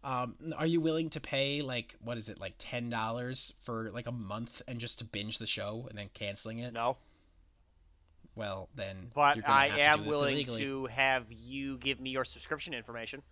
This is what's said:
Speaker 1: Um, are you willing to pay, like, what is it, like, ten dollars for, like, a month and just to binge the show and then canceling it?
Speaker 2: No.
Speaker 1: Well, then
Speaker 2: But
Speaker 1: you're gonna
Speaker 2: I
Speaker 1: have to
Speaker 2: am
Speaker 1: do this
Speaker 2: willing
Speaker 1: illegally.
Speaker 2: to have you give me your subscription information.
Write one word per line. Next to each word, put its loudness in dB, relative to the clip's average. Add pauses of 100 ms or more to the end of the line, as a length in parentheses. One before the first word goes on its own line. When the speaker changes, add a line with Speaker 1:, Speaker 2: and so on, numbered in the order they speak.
Speaker 1:
Um, 0 (200)
are 2
you 6
willing 2
to -6
pay, 2
like, -4
what -4
is -6
it, -10
like, -8
ten -4
dollars -2 (100)
for, -4
like, -6
a -4
month -6
and -6
just -6
to -8
binge -4
the -6
show -4
and -10
then -8
canceling -6
it? -6
Speaker 2:
No. 2 (1400)
Speaker 1:
Well, -6
then -8
Speaker 2:
But 8
Speaker 1:
you're -4
gonna 6
Speaker 2:
I 10
Speaker 1:
have 0
to 6
Speaker 2:
am 10
Speaker 1:
do -2
this 0
Speaker 2:
willing 4
Speaker 1:
illegally. -2
Speaker 2:
to -2
have 4
you -6
give -2
me -6
your 0
subscription -8
information. -8 (120)